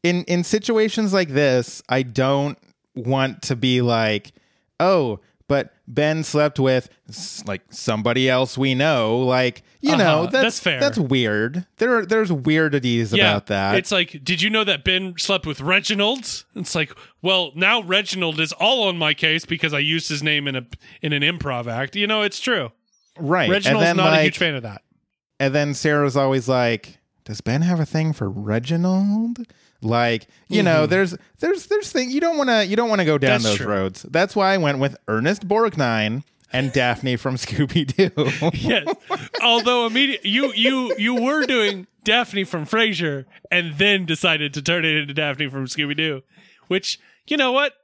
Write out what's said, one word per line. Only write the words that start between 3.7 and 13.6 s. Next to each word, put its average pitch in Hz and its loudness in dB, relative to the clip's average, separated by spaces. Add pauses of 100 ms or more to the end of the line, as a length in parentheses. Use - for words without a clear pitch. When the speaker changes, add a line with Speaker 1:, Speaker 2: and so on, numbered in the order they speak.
Speaker 1:
like, 113 0 (480)
"Oh, 156 2 (280)
but 139 -2 (140)
Ben 151 0
slept 151 0
with 131 2 (220)
s-, - -12
like, 98 -6 (100)
somebody 120 2
else 127 0
we 135 2
know." 127 2
Like, 127 2 (180)
you 302 2
Speaker 2:
Uh-huh. 285 4
Speaker 1:
know, 156 4
that's, 185 -6 (120)
Speaker 2:
That's - 0
fair. 147 -2
Speaker 1:
that's 277 0
weird. 123 0 (120)
There 240 2
are, 208 0
there's 214 0
weirdities 135 2
Speaker 2:
Yeah, 185 4
Speaker 1:
about 104 -2
that. 98 0